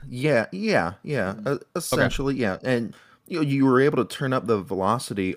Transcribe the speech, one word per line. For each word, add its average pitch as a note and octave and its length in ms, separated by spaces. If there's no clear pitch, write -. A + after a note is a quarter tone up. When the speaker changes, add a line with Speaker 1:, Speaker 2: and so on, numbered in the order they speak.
Speaker 1:
yeah, B2+ 440
yeah, F3 500
yeah. G#2+ 320
Speaker 2:
Mm. A2 120
Speaker 1:
Uh, C3+ 40
Speaker 3:
Okay. C3+ 120
Speaker 1:
essentially, C#3 600
yeah. G#2 280
And A#2+ 300
you, E3 160
you C#3 240
were B2+ 160
able C#3+ 200
to F#2+ 40
turn C3 260
up B2+ 140
the A2 160
velocity F#2+ 760